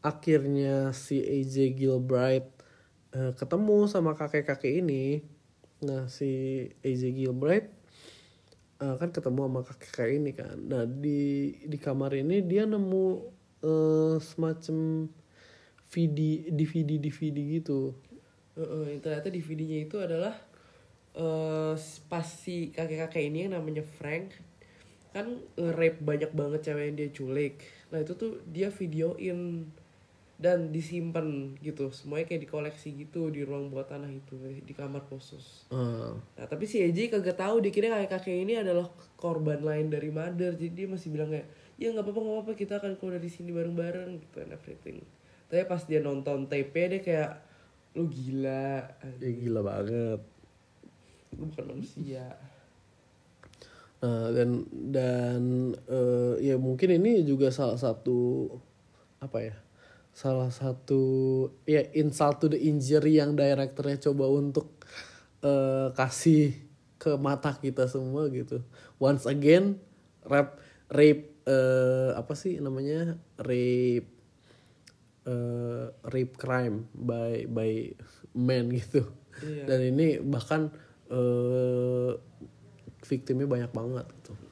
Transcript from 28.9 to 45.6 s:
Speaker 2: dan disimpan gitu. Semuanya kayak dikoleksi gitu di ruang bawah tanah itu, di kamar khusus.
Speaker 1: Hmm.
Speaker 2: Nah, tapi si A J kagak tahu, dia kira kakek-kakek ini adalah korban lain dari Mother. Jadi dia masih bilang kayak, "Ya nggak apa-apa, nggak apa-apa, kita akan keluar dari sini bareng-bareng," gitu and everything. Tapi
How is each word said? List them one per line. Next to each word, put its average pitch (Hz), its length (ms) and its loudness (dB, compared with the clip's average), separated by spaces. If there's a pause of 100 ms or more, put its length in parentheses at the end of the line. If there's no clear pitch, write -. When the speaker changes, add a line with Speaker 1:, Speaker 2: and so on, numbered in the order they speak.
Speaker 2:
dan 170 320 2
disimpan 160 880 -4
gitu. 143 320 -6
Semuanya 147 400 -6
kayak 156 160 -6
dikoleksi 151 480 -8
gitu 156 320 -6
di 143 160 -4
ruang 139 240 -6
bawah 135 240 -8
tanah 143 160 -10
itu, 135 320 -14 (240)
di - 80 -18
kamar 139 400 -10
khusus. - 560 -18
Speaker 1:
Hmm. 117 480 -4
Speaker 2:
Nah, - 320 -14
tapi 151 160 -6
si 214 160 -2
A 175 80 4
J 208 240 0
kagak 190 240 0
tahu, 208 240 2
dia 196 160 0
kira 220 160 2
kakek-kakek 190 560 -2
ini 226 160 0
adalah 175 240 2 (320)
korban 156 400 0
lain 151 320 0
dari 147 240 -4
Mother. 175 400 -2
Jadi 165 160 -6
dia 190 160 -6
masih 175 240 -8
bilang 151 160 -4
kayak, 156 240 -6 (240)
"Ya 226 160 -4
nggak 214 160 -4
apa-apa, 208 160 -4
nggak 214 160 -4
apa-apa, 214 160 -8
kita 202 240 -6
akan 196 160 -6
keluar 180 240 -6
dari 170 80 -8
sini 170 240 -12
bareng-bareng," 175 640 -4
gitu - 200 -18 (120)
and - 80 -14
everything. - 480 -16 (480)
Tapi 180 160 2